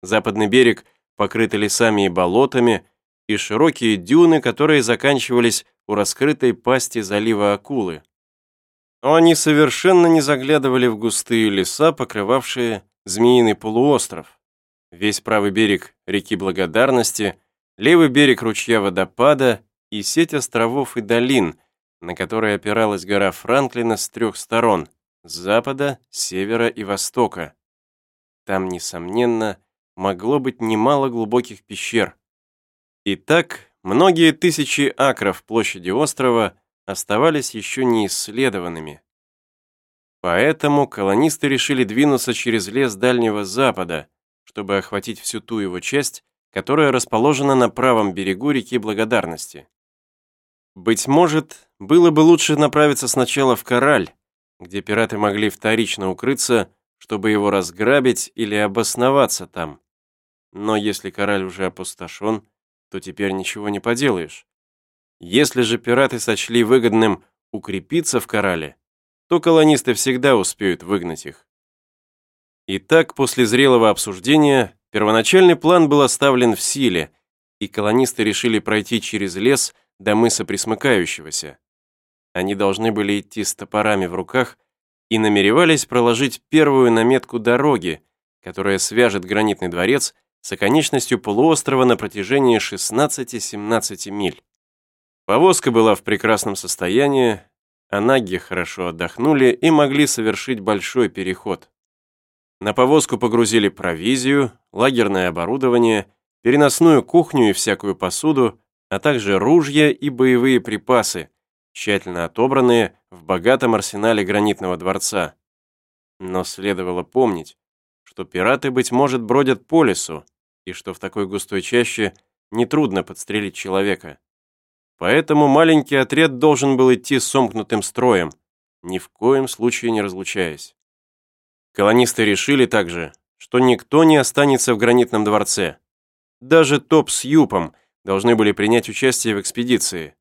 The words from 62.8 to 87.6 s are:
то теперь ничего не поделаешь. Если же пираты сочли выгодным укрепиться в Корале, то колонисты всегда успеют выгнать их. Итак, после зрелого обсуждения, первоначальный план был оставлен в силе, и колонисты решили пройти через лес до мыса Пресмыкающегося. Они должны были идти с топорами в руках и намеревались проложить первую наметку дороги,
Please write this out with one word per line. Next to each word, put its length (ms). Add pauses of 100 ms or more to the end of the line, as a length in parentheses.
то 100
теперь 320
ничего 360
не 120
поделаешь. 640 (760)
Если 420
же 160
пираты 400
сочли 460
выгодным 600 (280)
укрепиться 680
в 60
Корале, 500 (520)
то 120
колонисты 540
всегда 420
успеют 460
выгнать 440
их. 200 (1200)
Итак, 480
после 320
зрелого 440
обсуждения, 880 (120)
первоначальный 640
план 320
был 140
оставлен 520
в 60
силе, 520 (480)
и 80
колонисты 560
решили 340
пройти 420
через 360
лес 380 (260)
до 160
мыса 280
Пресмыкающегося. 1120 (720)
Они 220
должны 380
были 280
идти 240
с 100
топорами 520
в 80
руках 440 (500)
и 100
намеревались 680
проложить 640
первую 440
наметку 460
дороги, 640 (400)